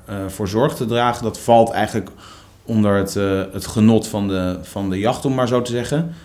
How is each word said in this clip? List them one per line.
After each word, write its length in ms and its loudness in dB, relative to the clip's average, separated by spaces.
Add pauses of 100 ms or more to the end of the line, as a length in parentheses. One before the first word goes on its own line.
eh, 100 -10 (120)
voor 200 -6
zorg 280 0
te 100 -4
dragen. 380 0
Dat 160 -4
valt 300 6
eigenlijk 400 -2 (540)
onder 320 2
het, 200 0
eh, 260 0 (120)
het 140 -8
genot 400 4
van 200 -4
de, 340 -2
van 280 -6
de 100 -2
jacht, 260 0
om 80 0
maar 140 0
zo 140 2
te 100 -6
zeggen. 420 -2 (120)